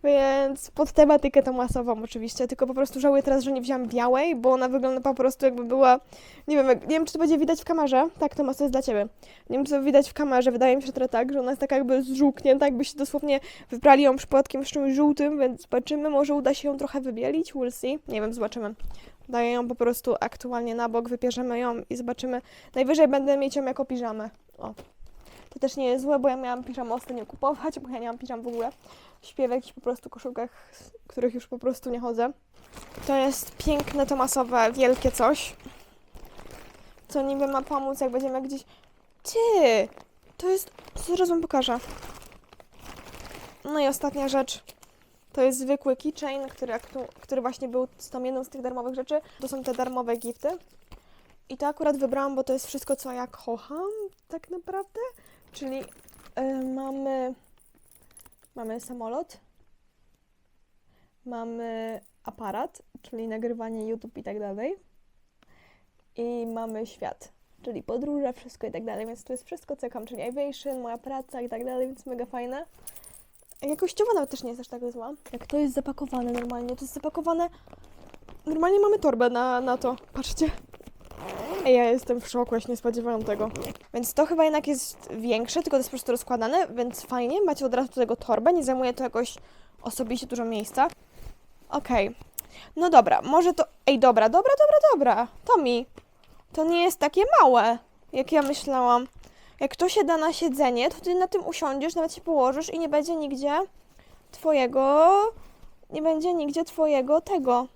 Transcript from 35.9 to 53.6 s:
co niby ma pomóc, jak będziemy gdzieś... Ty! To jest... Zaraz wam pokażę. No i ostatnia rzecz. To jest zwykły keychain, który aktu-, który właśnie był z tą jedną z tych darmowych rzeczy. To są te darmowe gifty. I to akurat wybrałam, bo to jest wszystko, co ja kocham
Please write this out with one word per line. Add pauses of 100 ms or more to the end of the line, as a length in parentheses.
co
niby
ma
pomóc,
jak
będziemy
gdzieś... (600)
Ty! (500)
To
jest... (360)
Zaraz
wam
pokażę. (1900)
No
i
ostatnia
rzecz. (720)
To
jest
zwykły
keychain,
który
aktu-, (140)
który
właśnie
był (100)
z
tą
jedną
z
tych
darmowych
rzeczy. (200)
To
są
te
darmowe
gifty. (1000)
I
to
akurat
wybrałam,
bo
to
jest
wszystko,
co
ja
kocham (380)